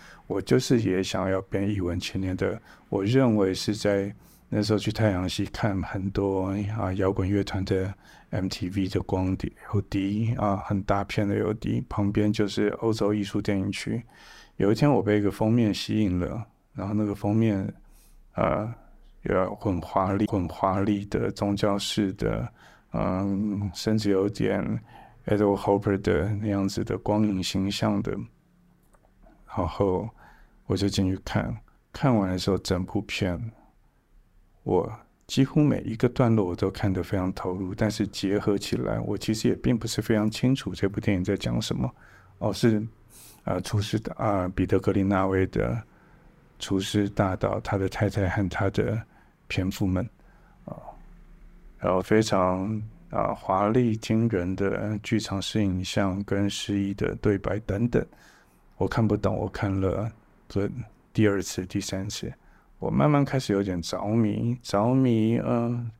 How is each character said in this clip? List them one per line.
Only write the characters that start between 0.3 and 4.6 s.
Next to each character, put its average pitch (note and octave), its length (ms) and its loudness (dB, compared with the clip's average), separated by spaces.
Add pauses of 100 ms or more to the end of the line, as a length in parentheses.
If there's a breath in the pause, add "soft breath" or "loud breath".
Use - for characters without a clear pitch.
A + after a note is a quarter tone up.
就 B2+ 200 4
是 B2 240 2
也 F#2+ 200 2
想 F#2+ 280 -2
要 F#2+ 100 0
变 G2 260 -2
艺 G#2 140 0
文 F2 180 -2
青 - 220 -6
年 F#2 160 -2
的。 F#2+ 240 -2 (300 loud breath)
我 G2+ 120 0
认 A#2+ 340 4
为 F#2+ 180 4
是 G2+ 200 -2
在 G2+ 400 0 (340 soft breath)
那 G#2 140 0